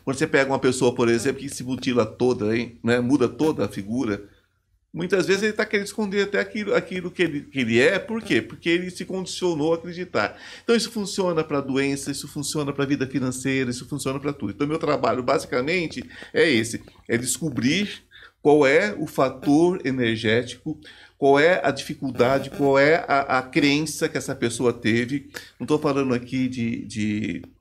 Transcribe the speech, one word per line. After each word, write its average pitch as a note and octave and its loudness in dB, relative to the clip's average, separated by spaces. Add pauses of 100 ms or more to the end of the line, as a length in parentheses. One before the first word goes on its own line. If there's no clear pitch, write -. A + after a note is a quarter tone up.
Quando A#2+ -2
você D#3 0
pega C3+ 4
uma B2+ 2
pessoa, B2+ 4
por A#2+ 4
exemplo, C3 0
que C#3 -10
se - -10
mutila B2 0
toda, A2 0
hein, A#2 -6
né? A#2+ 2
Muda B2 2
toda D3 0
a - -4
figura, G#2 -4 (680)
muitas F3 -2
vezes F#3+ 2
ele G#3+ 0
tá G#3+ -4
querendo G3+ -2
esconder G3+ -2
até G3 -2
aquilo, G3+ -4
aquilo F3+ -4
que - -2
ele, D3 -2
que - -10
ele A#2 4
é. F3+ 4
Por A3 -8
quê? - 2
Porque - -8
ele F3+ 0
se F3+ -10
condicionou F3 -2
a - 0
acreditar. E3 -4 (280)
Então A#3 2
isso A3+ 0
funciona F3+ -2
pra D3 -2
doença, C#3 0
isso C#3+ -8
funciona C#3+ -4
pra C#3+ 0
vida C3+ 0
financeira, C3 -2
isso B2+ -8
funciona C3+ -4
pra C#3+ -4
tudo. G#2 -6
Então D3 -2
meu D#3 -2
trabalho B2+ 0
basicamente D3 -2 (300)
é E3 4
esse, A2+ 0 (260)
é A2+ 0
descobrir C#3 -2 (380)
qual D3 6
é F3+ 4
o D#3 -4
fator D3 2
energético, A#2+ -2 (400)
qual C#3 6
é F3 4
a C#3+ 2
dificuldade, C3+ 0
qual C#3 2
é D3+ 4
a, C#3 2
a E3+ 0
crença D3+ 0
que D3 -6
essa C3+ -6
pessoa A#2 0
teve. A#2+ -2 (300)
Não B2+ -8
tô D3 2
falando C#3 0
aqui C3 -2
de, A#2 -4
de, G#2+ -4 (200)